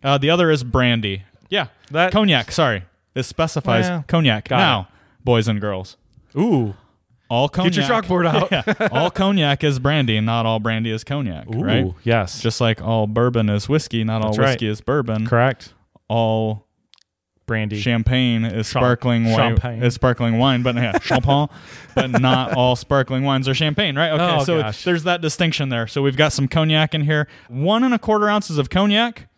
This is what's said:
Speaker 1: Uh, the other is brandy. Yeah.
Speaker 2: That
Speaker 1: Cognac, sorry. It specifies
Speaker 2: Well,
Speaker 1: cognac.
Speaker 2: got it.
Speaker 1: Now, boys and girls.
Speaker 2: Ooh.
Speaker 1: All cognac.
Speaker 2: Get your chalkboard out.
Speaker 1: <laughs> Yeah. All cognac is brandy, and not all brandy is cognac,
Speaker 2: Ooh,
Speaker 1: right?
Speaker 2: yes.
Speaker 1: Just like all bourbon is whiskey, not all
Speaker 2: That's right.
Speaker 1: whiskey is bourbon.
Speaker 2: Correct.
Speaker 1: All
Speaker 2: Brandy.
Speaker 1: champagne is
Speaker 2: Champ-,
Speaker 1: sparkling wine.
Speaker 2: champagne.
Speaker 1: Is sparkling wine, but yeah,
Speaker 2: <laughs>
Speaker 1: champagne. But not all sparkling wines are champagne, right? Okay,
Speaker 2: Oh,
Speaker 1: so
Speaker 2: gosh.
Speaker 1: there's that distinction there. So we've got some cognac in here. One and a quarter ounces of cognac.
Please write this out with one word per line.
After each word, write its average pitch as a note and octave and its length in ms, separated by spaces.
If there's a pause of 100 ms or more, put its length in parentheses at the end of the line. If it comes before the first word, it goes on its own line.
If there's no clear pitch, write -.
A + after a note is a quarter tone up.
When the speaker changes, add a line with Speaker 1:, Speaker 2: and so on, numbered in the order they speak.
Speaker 1:
Uh, C#3 140
the C#3+ 140
other F3 180
is C#3 140
brandy. A#2 600 (260)
Yeah. F#3 180 (240)
Speaker 2:
That E3+ 200
Speaker 1:
Cognac, F3+ 400
sorry. A#2 320 (300)
It B2+ 100
specifies D#3 640
Speaker 2:
Well, E3+ 180
Speaker 1:
cognac. C3+ 400
Speaker 2:
got C3+ 80
it. - 40
Speaker 1:
Now, C3 280 (360)
boys A#2 240
and G#2+ 140
girls. F#2+ 360 (380)
Speaker 2:
Ooh. C3+ 380 (560)
Speaker 1:
All B2 200
cognac. F3+ 240
Speaker 2:
Get E3+ 140
your A3+ 140
chalkboard F3+ 260
out. D#3 240
Speaker 1:
<laughs> G3 280
Yeah. A3 120
All D#3+ 200
cognac F#3 520
is C#3+ 160
brandy, B2+ 380
and G#2+ 80
not A2+ 220
all A2+ 120
brandy A2+ 320
is A2 120
cognac, G#2 500
Speaker 2:
Ooh, B2+ 100
Speaker 1:
right? G#2+ 300 (100)
Speaker 2:
yes. A2+ 380
Speaker 1:
Just A2+ 200
like A2+ 200
all A2+ 260
bourbon A#2+ 420
is G#2 200
whiskey, C3+ 340
not A2 200
all G#2+ 60
Speaker 2:
That's G#2+ 100
right. C3+ 100
Speaker 1:
whiskey A#2+ 180
is G#2+ 140
bourbon. A#2+ 460
Speaker 2:
Correct. B2 460 (360)
Speaker 1:
All A2 580 (800)
Speaker 2:
Brandy. G#2+ 360
Speaker 1:
champagne A#2+ 640
is G#2+ 260
Speaker 2:
Champ-, B2+ 120
Speaker 1:
sparkling A#2+ 420
wine. A2+ 100
Speaker 2:
champagne. A#2 480
Speaker 1:
Is B2 120
sparkling A#2 420
wine, B2 260
but B2 120
yeah, A#2+ 240
Speaker 2:
<laughs> - 20
Speaker 1:
champagne. C#3+ 460 (460)
But C3 180
not B2+ 420
all B2+ 240
sparkling C3+ 460
wines C3+ 260
are C3+ 40
champagne, D3+ 440
right? D#3+ 140
Okay, D#3 120 (160)
Speaker 2:
Oh, C#3 40
Speaker 1:
so D#3+ 180
Speaker 2:
gosh. G#2+ 240
Speaker 1:
there's F3 180
that F3 180
distinction D#3 480
there. A#2 180
So C#3 140
we've C#3 160
got D3+ 160
some C#3 140
cognac D#3 480
in D#3 60
here. D3+ 260 (220)
One E3+ 340
and B3+ 100
a A3+ 60
quarter G#3 300
ounces G3+ 280
of C#3+ 120
cognac. G#3 580 (100)